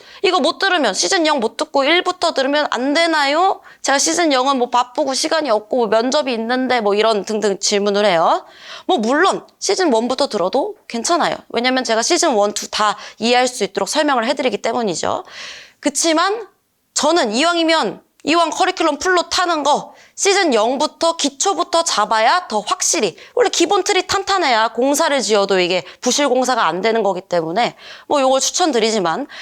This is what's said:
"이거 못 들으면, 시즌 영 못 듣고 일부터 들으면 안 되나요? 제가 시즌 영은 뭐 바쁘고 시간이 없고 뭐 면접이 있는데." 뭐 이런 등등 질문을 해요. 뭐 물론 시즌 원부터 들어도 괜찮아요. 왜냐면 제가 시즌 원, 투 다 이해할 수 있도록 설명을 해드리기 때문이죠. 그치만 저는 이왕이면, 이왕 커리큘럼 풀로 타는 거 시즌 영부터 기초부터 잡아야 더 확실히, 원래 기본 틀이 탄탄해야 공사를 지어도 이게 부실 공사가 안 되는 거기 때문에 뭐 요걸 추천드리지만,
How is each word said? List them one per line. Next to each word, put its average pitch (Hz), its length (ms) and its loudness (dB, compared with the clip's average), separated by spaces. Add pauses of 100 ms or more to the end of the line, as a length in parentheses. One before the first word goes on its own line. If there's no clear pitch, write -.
(220)
"이거 370 200 2
못 320 180 -2
들으면, 339 340 0
시즌 349 320 0
영 302 140 0
못 220 160 -4
듣고 277 300 -2
일부터 349 480 0
들으면 285 380 0
안 262 220 -2
되나요? 320 680 0 (200)
제가 269 160 0
시즌 320 360 0
영은 262 240 2
뭐 240 120 0
바쁘고 262 440 0
시간이 302 360 -2
없고 214 280 0
뭐 233 100 2
면접이 254 460 0
있는데." 240 480 -2
뭐 202 120 2
이런 214 300 2
등등 208 360 -2
질문을 202 460 0
해요. 202 400 2 (400)
뭐 359 120 0
물론 262 500 0 (120)
시즌 370 340 0
원부터 233 340 0
들어도 254 480 -2 (140)
괜찮아요. 320 480 -2 (100)
왜냐면 254 380 -2
제가 226 160 0
시즌 320 320 2
원, 208 180 2
투 - 180 -10
다 208 280 -2 (220)
이해할 240 280 2
수 254 160 -4
있도록 190 240 -4
설명을 277 400 0
해드리기 262 340 -2
때문이죠. 220 640 -2 (560)
그치만 339 680 -2 (460)
저는 302 380 0
이왕이면, 320 680 0 (220)
이왕 330 260 2
커리큘럼 339 500 -2
풀로 339 300 0
타는 339 340 -2
거 269 300 0 (220)
시즌 381 380 2
영부터 294 640 0
기초부터 339 640 -2
잡아야 226 640 0
더 214 140 -2
확실히, 233 560 -2 (180)
원래 466 140 2
기본 370 340 0
틀이 381 240 0
탄탄해야 339 640 0
공사를 277 520 0
지어도 196 380 2
이게 175 240 0 (160)
부실 269 300 0
공사가 247 360 2
안 170 160 0
되는 226 220 0
거기 185 180 0
때문에 175 540 -2 (320)
뭐 294 140 2
요걸 262 180 4
추천드리지만, 226 880 0 (140)